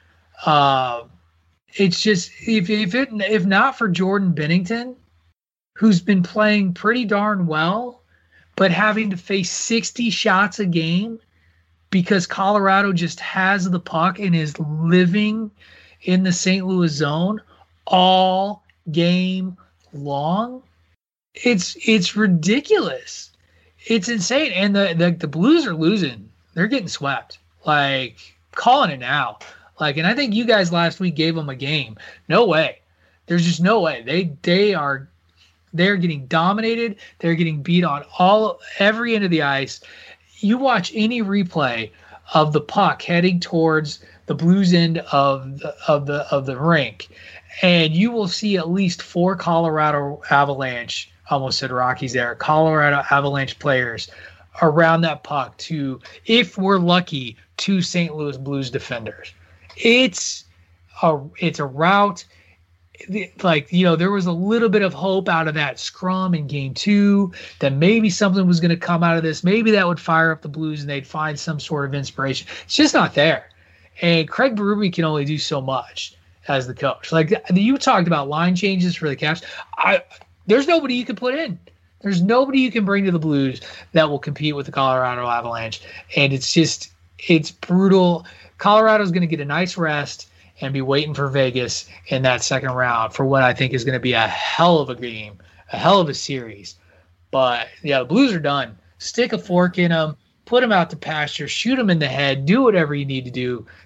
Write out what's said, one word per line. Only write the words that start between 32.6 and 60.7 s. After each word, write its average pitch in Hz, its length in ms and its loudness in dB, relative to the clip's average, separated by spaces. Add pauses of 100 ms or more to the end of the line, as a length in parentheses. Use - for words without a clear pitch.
There's 175 180 2
just 165 160 0
no 208 200 4
way. 147 200 -2
They, 151 400 -4
they 196 320 2
are, 139 340 -4 (640)
they're 185 260 2
getting 160 280 -2
dominated. 214 720 0 (240)
They're 170 160 0
getting 160 260 -2
beat 175 220 0
on 143 220 -4 (120)
all, 196 420 2 (200)
every 220 360 0
end 208 80 0
of 185 60 0
the 160 140 2
ice. 139 380 -4 (580)
You 214 180 2
watch 247 380 0
any 226 260 0
replay 165 680 -2 (420)
of 151 200 4
the 151 80 2
puck 165 420 0
heading 175 360 2
towards 160 640 0 (220)
the - 80 -4
Blues 175 400 4
end 165 240 2 (140)
of 139 480 0
the, 151 160 -10 (120)
of 147 200 2
the, 147 260 -4
of 139 140 -2
the 131 100 -6
rink, 143 520 0 (520)
and 170 320 4
you 196 160 2
will 226 180 -2
see 202 300 -2
at 165 120 -4
least 185 340 -2
four 180 320 0
Colorado 156 840 0 (120)
Avalanche, 135 800 -2 (180)
almost 135 300 -2
said 131 120 -4
Rockies 127 420 -2
there, 120 220 -2
Colorado 151 760 2
Avalanche 143 480 -2
players 127 500 -2 (520)
around 165 400 4
that 156 220 -2
puck 139 340 -6
to, 139 420 -6 (260)
if 226 320 2
we're 190 220 2
lucky, 170 560 0 (220)
two 196 240 0
Saint 170 340 -2
Louis 147 220 -6
Blues 135 320 -6
defenders. 117 640 -10 (460)
It's - 680 0 (560)